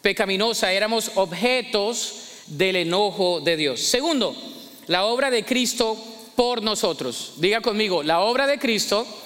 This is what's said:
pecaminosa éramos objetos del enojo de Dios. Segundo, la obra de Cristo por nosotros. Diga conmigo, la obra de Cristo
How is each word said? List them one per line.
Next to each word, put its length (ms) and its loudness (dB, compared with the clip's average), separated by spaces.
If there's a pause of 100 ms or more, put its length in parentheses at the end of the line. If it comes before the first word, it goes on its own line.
pecaminosa 720 2
éramos 440 0
objetos 960 0 (320)
del 300 0
enojo 640 2
de 180 2
Dios. 220 0
Segundo, 540 0 (520)
la 180 2
obra 260 2
de 140 0
Cristo 520 0 (380)
por 280 2
nosotros. 760 -2
Diga 240 2
conmigo, 420 0
la 180 2
obra 260 2
de 120 0
Cristo 480 0 (200)